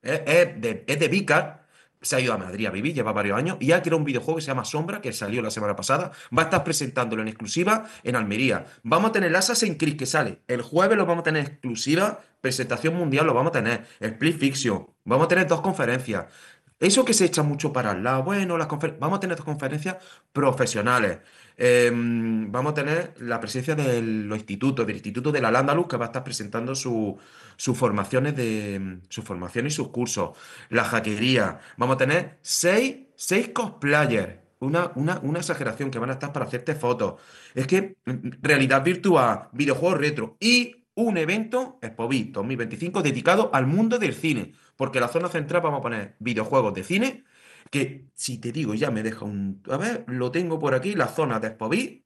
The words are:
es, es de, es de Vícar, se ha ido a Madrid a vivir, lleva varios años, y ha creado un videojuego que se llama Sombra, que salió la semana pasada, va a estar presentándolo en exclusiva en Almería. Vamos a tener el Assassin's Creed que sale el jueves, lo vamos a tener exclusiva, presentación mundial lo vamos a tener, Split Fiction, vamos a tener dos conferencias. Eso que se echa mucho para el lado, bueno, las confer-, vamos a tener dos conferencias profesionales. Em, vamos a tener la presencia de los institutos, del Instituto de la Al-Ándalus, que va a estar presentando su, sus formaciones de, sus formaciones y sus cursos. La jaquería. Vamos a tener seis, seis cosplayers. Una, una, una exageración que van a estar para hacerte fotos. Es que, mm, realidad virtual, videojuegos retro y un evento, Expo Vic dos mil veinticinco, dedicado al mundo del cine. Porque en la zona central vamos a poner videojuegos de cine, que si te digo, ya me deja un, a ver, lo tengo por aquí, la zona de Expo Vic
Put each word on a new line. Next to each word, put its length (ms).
es, 240
es 340
de, 260
es 120
de 100
Vícar, 580
se 140
ha 60
ido 120
a 60
Madrid 280
a 40
vivir, 240
lleva 180
varios 240
años, 240
y 120
ha 100
creado 160
un 60
videojuego 320
que 60
se 60
llama 160
Sombra, 360
que 120
salió 300
la 80
semana 240
pasada, 380
va 60
a 20
estar 180
presentándolo 600
en 60
exclusiva 580
en 100
Almería. 520
Vamos 260
a 20
tener 180
el 60
Assassin's 420
Creed 180
que 100
sale 400
el 160
jueves, 340
lo 100
vamos 160
a 20
tener 200
exclusiva, 760
presentación 540
mundial 320
lo 80
vamos 160
a 20
tener, 320
Split 400
Fiction, 480
vamos 200
a 40
tener 200
dos 120
conferencias. 640
Eso 260
que 100
se 100
echa 180
mucho 300
para 200
el 120
lado, 180
bueno, 340
las 120
confer-, 320
vamos 160
a 40
tener 160
dos 80
conferencias 520
profesionales. 840
Em, 920
vamos 180
a 40
tener 440
la 220
presencia 340
de 260
los 380
institutos, 480
del 100
Instituto 360
de 80
la 80
Al-Ándalus, 400
que 80
va 80
a 40
estar 140
presentando 540
su, 420
sus 200
formaciones 600
de, 720
sus 160
formaciones 480
y 40
sus 120
cursos. 420
La 160
jaquería. 720
Vamos 180
a 40
tener 440
seis, 540
seis 360
cosplayers. 840
Una, 340
una, 280
una 180
exageración 500
que 80
van 120
a 40
estar 180
para 140
hacerte 300
fotos. 440
Es 120
que, 300
mm, 240
realidad 440
virtual, 680
videojuegos 460
retro 420
y 360
un 220
evento, 680
Expo 260
Vic 240
dos 140
mil 100
veinticinco, 460
dedicado 500
al 140
mundo 320
del 160
cine. 380
Porque 220
en 40
la 60
zona 200
central 340
vamos 180
a 20
poner 380
videojuegos 540
de 100
cine, 400
que 440
si 240
te 120
digo, 240
ya 160
me 120
deja 240
un, 440
a 60
ver, 320
lo 220
tengo 280
por 160
aquí, 200
la 120
zona 320
de 100
Expo 200
Vic 360